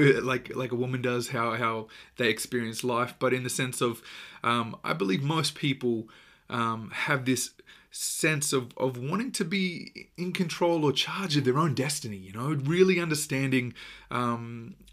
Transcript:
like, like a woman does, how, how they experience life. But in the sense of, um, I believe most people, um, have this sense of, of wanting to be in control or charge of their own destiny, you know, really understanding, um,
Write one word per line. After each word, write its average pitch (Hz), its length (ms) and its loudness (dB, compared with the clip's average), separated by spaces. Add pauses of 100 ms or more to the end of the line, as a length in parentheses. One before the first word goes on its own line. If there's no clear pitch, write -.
(200)
like, 123 360 -2
like 123 160 -4
a - 20 -2
woman 127 260 0
does, 123 280 0
how, 117 240 -2
how 113 340 0 (300)
they 120 120 2
experience 113 540 -2
life. 123 380 0
But 127 120 4
in 127 120 0
the 123 40 -4
sense 127 320 -2
of, 120 220 0 (400)
um, 117 400 0
I - 120 -2
believe 190 280 0
most 151 320 0
people, 120 540 -2 (400)
um, 113 440 -4
have 135 320 -2
this 127 260 2 (420)
sense 151 600 0
of, 123 240 0
of 127 220 0
wanting 190 320 -2
to 196 140 -2
be 180 720 -4
in 180 160 -4
control 170 520 2
or 147 60 6
charge 165 460 0
of 135 80 4
their 123 120 4
own 160 180 4
destiny, 135 420 -2
you 95 160 -14
know, 120 160 -4 (160)
really 180 340 6
understanding, 135 760 0 (360)
um, 117 640 -4 (180)